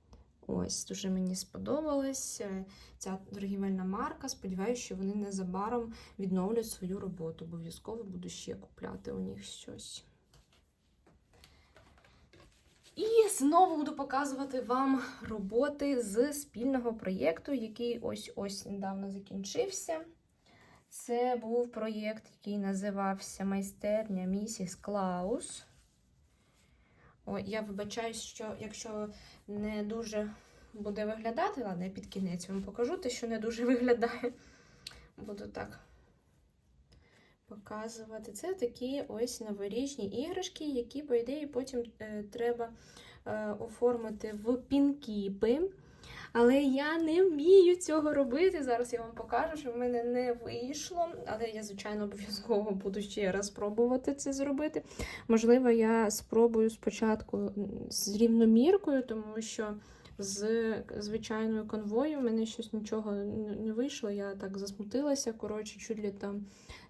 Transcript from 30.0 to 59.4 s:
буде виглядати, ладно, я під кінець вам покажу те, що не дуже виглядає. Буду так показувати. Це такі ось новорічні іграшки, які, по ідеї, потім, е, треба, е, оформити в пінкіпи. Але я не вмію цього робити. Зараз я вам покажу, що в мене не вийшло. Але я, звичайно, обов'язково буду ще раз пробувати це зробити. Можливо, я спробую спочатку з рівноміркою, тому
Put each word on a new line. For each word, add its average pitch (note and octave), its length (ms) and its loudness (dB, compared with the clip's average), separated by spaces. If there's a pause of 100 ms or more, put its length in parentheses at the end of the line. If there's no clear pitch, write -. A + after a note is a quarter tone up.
буде G#3 300 -4
виглядати, A3+ 600 -2
ладно, F3+ 200 -4
я F#3+ 60 -6
під F#3+ 160 -12
кінець F3+ 420 -4
вам G3 140 -4
покажу A#3+ 340 -2
те, C4+ 140 -4
що A#3+ 180 -6
не A3+ 100 -2
дуже A3+ 260 -2
виглядає. A#3+ 680 2 (840)
Буду G#3 320 -12
так - 320 -10 (1700)
показувати. A3 840 -12
Це F4+ 220 -4
такі B3+ 540 -2
ось A3+ 320 -4
новорічні G#3+ 840 -4
іграшки, F4 420 -6
які, C4+ 380 -4
по C#4+ 120 0
ідеї, C4 320 0
потім, B3 380 -4 (160)
е, G#3+ 220 -8
треба, A#3 500 -2 (540)
е, G#3+ 320 -4
оформити A3+ 720 0
в A3 240 0
пінкіпи. B3+ 1120 2 (640)
Але B3 300 8
я C#4+ 360 2
не E4 260 4
вмію F4+ 520 10
цього D4+ 380 2
робити. D4 480 4
Зараз A#3+ 300 0
я A#3 80 -2
вам A3+ 140 -10
покажу, C#4 420 -2
що C#4 160 -6
в A#3 40 -6
мене B3 280 0
не B3 280 0
вийшло. B3+ 760 -4 (180)
Але A3 220 -2
я, G#3+ 140 -6
звичайно, G#3 420 -6
обов'язково G#3 640 -2
буду G3 320 -2
ще G3 300 0
раз G3+ 180 -2
пробувати A#3+ 640 2
це C#4 180 -4
зробити. C#4+ 500 0 (460)
Можливо, A#3 420 8
я A3+ 400 6
спробую A3+ 600 4
спочатку G#3+ 840 0 (360)
з - 280 -2
рівноміркою, A#3 840 8
тому A3 400 -6